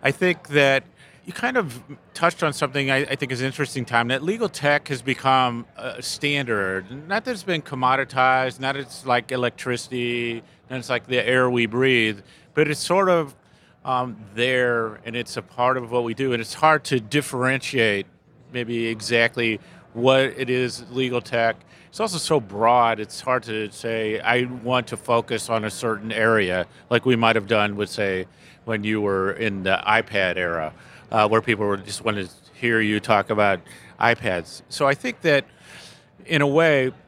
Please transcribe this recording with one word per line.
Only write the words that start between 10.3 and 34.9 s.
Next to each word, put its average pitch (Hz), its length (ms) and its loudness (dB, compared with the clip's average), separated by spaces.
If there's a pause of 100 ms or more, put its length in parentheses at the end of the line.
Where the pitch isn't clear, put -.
not 131 80 -8
it's 120 100 -12
like 123 200 -2
the 123 180 2
air 127 240 4
we 120 160 2
breathe, 113 540 2 (340)
but 147 140 4
it's 147 100 -4
sort 185 300 2
of 160 260 2 (520)
um, 127 300 -2 (180)
there, 120 720 0
and 117 100 -8
it's 120 220 -6
a 110 40 -8
part 127 360 0
of 117 120 -8
what 123 140 0
we 117 80 -4
do, 131 200 0
and 117 100 0
it's - 120 -10
hard 156 300 4
to 131 160 0
differentiate 123 1080 0 (460)
maybe 117 360 -4
exactly 113 720 0 (340)
what 131 260 4
it 127 300 -2
is, 123 400 -2
legal 123 320 -2
tech. 117 340 0 (320)
It's - 120 -12
also 190 180 -4
so 151 220 0
broad, 113 600 2
it's - 220 -10
hard 127 220 0
to 110 260 -6
say, 110 500 -4
"I 123 240 2 (180)
want 123 260 0
to 120 80 -8
focus 117 520 -2
on 113 160 -2
a 107 60 -4
certain 110 420 -6
area," 104 540 2 (240)
like 120 160 2
we 123 100 4
might 113 200 4
have 101 100 -2
done 104 300 2
with, 101 120 -4
say, 95 380 -2 (400)
when 107 180 -4
you 107 160 0
were 98 320 0
in 98 300 -4
the 95 240 2
iPad 98 500 2
era, 85 360 -2 (380)
uh, 107 180 4
where 110 120 4
people 107 240 -2
were 101 140 0
just 101 260 -12
wanted 101 240 -2
to - 60 -20 (260)
hear 117 200 2
you 107 200 0
talk 104 300 2
about 104 300 2 (400)
iPads. 110 680 -2
So - 180 -2
I 139 80 2